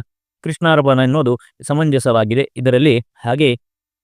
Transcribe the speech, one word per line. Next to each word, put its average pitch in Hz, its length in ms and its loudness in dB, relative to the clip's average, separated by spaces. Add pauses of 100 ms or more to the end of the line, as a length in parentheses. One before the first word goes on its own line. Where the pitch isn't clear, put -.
(440)
ಕೃಷ್ಣಾರ್ಪಣ 151 560 0
ಎನ್ನುವುದು 131 380 0 (240)
ಸಮಂಜಸವಾಗಿದೆ 131 960 0
ಇದರಲ್ಲಿ. 127 440 2
ಹಾಗೆ 127 560 -2 (480)